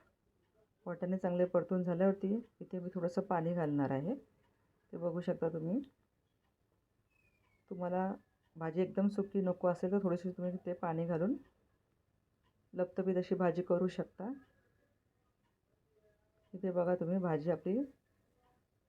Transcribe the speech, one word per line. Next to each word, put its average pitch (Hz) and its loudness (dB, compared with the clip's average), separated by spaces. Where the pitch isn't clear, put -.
वाटाणे 180 -2
चांगले 180 2
परतून 180 0
झाल्यावरती 190 2
इथे 185 -8
मी 175 -8
थोडंसं 170 0
पाणी 170 0
घालणार 147 2
आहे. 151 0
ते 170 -10
बघू 170 -2
शकता 170 0
तुम्ही. 165 -2
तुम्हाला 180 -2
भाजी 165 -2
एकदम 196 2
सुकी 202 0
नको 180 0
असेल 180 0
तर 202 2
थोडीशी 180 0
तुम्ही 180 -4
ते 175 -4
पाणी 165 -2
घालून 175 2
लपतपीत 180 0
अशी 180 0
भाजी 175 2
करू 180 2
शकता. 185 -6
इथे 185 -2
बघा 180 4
तुम्ही, 180 0
भाजी 165 2
आपली 190 0